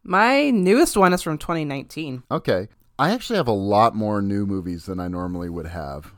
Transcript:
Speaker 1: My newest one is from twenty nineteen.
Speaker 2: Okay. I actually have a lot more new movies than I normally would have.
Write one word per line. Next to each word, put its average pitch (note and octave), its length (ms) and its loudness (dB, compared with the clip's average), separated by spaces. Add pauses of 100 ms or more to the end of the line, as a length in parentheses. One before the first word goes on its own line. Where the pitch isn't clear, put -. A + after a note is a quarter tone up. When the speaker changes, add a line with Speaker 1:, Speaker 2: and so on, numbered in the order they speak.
Speaker 1:
My B3 460 2
newest A3+ 460 4
one F#3 160 6
is F3+ 100 0
from D#3 160 -4
twenty E3 260 -4
nineteen. C#3 680 -10
Speaker 2:
Okay. G#2+ 380 -2 (280)
I D3 140 2
actually A#3 280 -2
have C#3+ 100 0
a A2+ 40 2
lot G2+ 440 4
more G#2+ 260 -2
new G2+ 240 -2
movies F2+ 400 -6
than F#2 140 -6
I F2+ 80 -6
normally F2+ 400 -6
would E2+ 180 -8
have. D2+ 520 -12